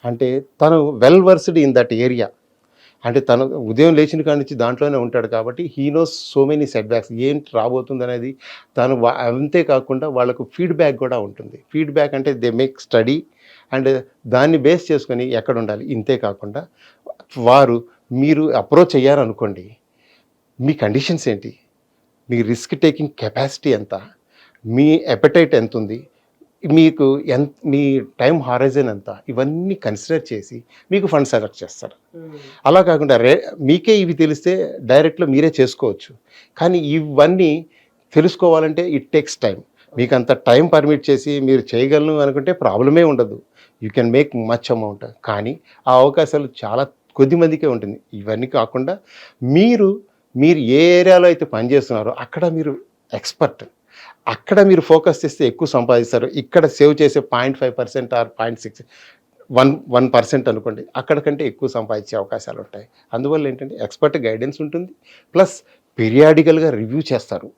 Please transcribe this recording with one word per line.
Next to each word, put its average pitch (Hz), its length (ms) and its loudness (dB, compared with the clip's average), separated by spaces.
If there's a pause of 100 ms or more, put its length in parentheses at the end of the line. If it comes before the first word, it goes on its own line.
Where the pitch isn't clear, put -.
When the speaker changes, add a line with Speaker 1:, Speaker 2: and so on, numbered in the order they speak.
(100)
Speaker 1:
అంటే 120 180 -2 (340)
తను 160 160 4 (260)
well 165 140 8 (100)
versed 170 360 2
in 135 140 2
that 120 140 0 (140)
area. 120 220 -2 (800)
అంటే 120 220 0
తను 123 160 4 (260)
ఉదయం 147 280 4
లేచిన 156 280 0
కాడి 147 160 0
నుంచి 139 200 -10
దాంట్లోనే 127 420 -2
ఉంటాడు 113 320 -4
కాబట్టి 120 260 -6 (120)
he 139 200 -4
knows 160 180 0 (200)
so 139 180 2
many 151 240 -2
setbacks, 110 360 -4 (180)
ఏం 147 80 -2 (200)
రాబోతుందనేది 123 760 -4 (480)
తను 127 160 0 (100)
వా-, 120 120 0 (140)
అంతేకాకుండా 135 760 -2 (120)
వాళ్ళకు 123 260 -2 (100)
ఫీడ్‌బ్యాక్ 160 500 -2
కూడా 127 220 -4
ఉంటుంది. - 320 -20 (140)
ఫీడ్‌బ్యాక్ 147 460 -2
అంటే 135 140 -2 (100)
they 120 100 -2 (100)
make 135 140 -4 (100)
study 123 320 0 (560)
and 131 140 -2 (460)
దాన్ని 147 340 4
బేస్ 175 240 2
చేసుకొని 127 340 -4 (140)
ఎక్కడ 123 240 -4
ఉండాలి. 107 200 -8 (120)
ఇంతే 113 200 -2 (100)
కాకుండా 104 360 -10 (840)
వారు 127 280 6 (460)
మీరు 151 200 2 (200)
అప్రోచ్ 156 360 4
అయ్యారనుకోండి, 113 680 -2 (1000)
మీ 143 80 0 (100)
కండిషన్స్ 135 520 -4
ఏంటి, 101 180 -14 (800)
మీ 120 100 0 (100)
రిస్క్ 120 240 -6 (120)
టేకింగ్ 151 360 -2
కెపాసిటీ 135 560 -6
ఎంత, 101 160 -10 (840)
మీ 143 120 4 (260)
అపెటైట్ 160 460 4
ఎంత 110 120 -6 (100)
ఉంది, 110 160 -10 (800)
మీకు 160 280 4 (300)
ఎంత, 143 140 -2 (220)
మీ 139 80 0 (400)
టైమ్ 147 260 2
హొరైజన్ 127 460 0
ఎంత, 101 180 -14 (220)
ఇవన్నీ 156 420 -4 (120)
కన్సిడర్ 151 440 -6
చేసి 117 280 -12 (340)
మీకు 196 200 0
ఫండ్ 143 200 2
సెలెక్ట్ 107 300 -4
చేస్తారు. - 340 -18 (200)
Speaker 2:
Hmm. 160 220 -20 (300)
Speaker 1:
అలా 170 120 6 (100)
కాకుండా 143 340 2
రే-, 151 180 4 (260)
మీకే 175 260 2 (100)
ఇవి 170 180 -2
తెలిస్తే 151 300 -2 (400)
డైరెక్ట్‌లో 156 420 2
మీరే 151 240 2
చేసుకోవచ్చు. 120 520 -2 (500)
కానీ 175 200 0 (160)
ఇవన్నీ 156 540 2 (640)
తెలుసుకోవాలంటే 160 680 2 (140)
it - 80 -8 (100)
takes 151 280 -2
time. 101 160 -4 (380)
మీకు 120 200 0
అంత 123 140 0 (160)
టైమ్ 139 280 4
పర్మిట్ 147 340 2
చేసి 139 220 0 (180)
మీరు 127 140 2 (100)
చేయగలను 147 500 0
అనుకుంటే 139 300 -2 (100)
ప్రాబ్లమే 131 480 2
ఉండదు. 113 260 -2 (460)
You 107 140 -8
can 117 180 0
make 143 160 2 (200)
much 120 160 -6 (100)
amount. 104 260 -10 (260)
కానీ 107 240 -6 (360)
ఆ 127 120 6
అవకాశాలు 147 460 0 (160)
చాలా 117 200 -4 (360)
కొద్ది 135 240 4
మందికే 156 300 -2
ఉంటుంది. 107 220 -8 (260)
ఇవన్నీ 110 240 -6 (120)
కాకుండా 131 380 -4 (600)
మీరు, 214 340 4 (520)
మీరు 156 180 4 (180)
ఏ 156 40 4 (160)
ఏరియాలో 180 340 6
అయితే 165 120 -2 (100)
పనిచేస్తున్నారో 117 580 -2 (120)
అక్కడ 156 200 -6 (120)
మీరు 151 160 -6 (480)
ఎక్స్‌పర్ట్, - 440 -6 (680)
అక్కడ - 260 0 (100)
మీరు 180 200 6
ఫోకస్ 160 340 4
చేస్తే 151 280 -6
ఎక్కువ - 240 -6
సంపాదిస్తారు. 120 520 0 (160)
ఇక్కడ 165 220 2 (120)
సేవ్ 147 240 6
చేసే 147 200 2 (120)
పాయింట్ 127 280 -2
ఫైవ్ 127 200 -4
పర్సెంట్ 123 380 -6
or 117 60 -2 (140)
పాయింట్ 113 260 -6
సిక్స్, - 180 -18 (760)
వన్, 135 140 0 (240)
వన్ 127 100 2 (100)
పర్సెంట్ 123 360 -2
అనుకోండి, 107 300 -8 (180)
అక్కడ 147 260 -4
కంటే 147 240 -4
ఎక్కువ - 260 -8
సంపాదించే 107 440 -8
అవకాశాలు - 440 -12
ఉంటాయి. 101 220 -20 (300)
అందువల్ల 143 340 -4
ఏంటంటే 131 260 -14 (100)
ఎక్స్‌పర్ట్ 143 300 -2 (100)
గైడెన్స్ 113 380 -6
ఉంటుంది, 170 280 -10 (420)
ప్లస్ 190 220 2 (420)
పీరియాడికల్‌గా 151 720 4 (100)
రివ్యూ 117 300 -6
చేస్తారు. 110 480 -6